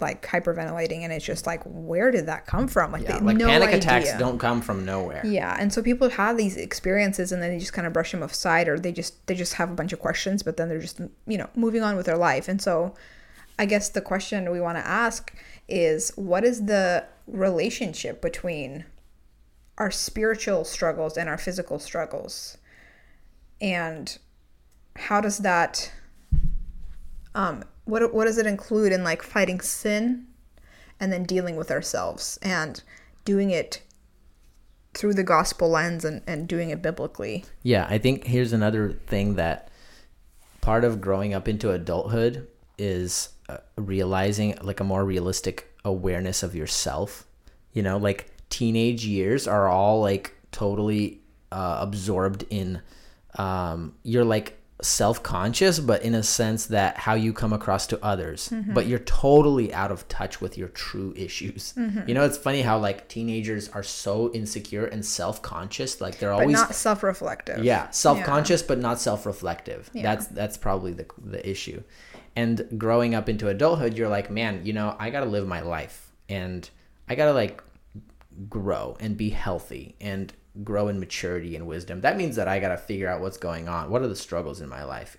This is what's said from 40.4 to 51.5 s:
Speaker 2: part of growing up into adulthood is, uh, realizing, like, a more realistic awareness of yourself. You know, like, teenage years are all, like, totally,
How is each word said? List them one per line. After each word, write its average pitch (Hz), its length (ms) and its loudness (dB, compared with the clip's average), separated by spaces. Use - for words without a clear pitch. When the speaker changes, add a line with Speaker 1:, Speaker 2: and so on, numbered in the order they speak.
Speaker 2:
part 113 240 4
of 113 160 4
growing 98 340 2
up 95 140 -2
into 104 240 2
adulthood 90 760 0
is, 90 520 -2
uh, - 100 -10
realizing, 98 880 2
like, 98 180 -4
a 98 40 0
more 98 200 2
realistic 92 640 -2
awareness 92 580 0
of 92 120 -4
yourself. 76 720 -4
You 110 100 0
know, 95 160 2
like, 101 320 0
teenage 117 560 2
years 104 420 2
are 98 220 6
all, 101 320 6
like, 98 340 0
totally, 104 680 0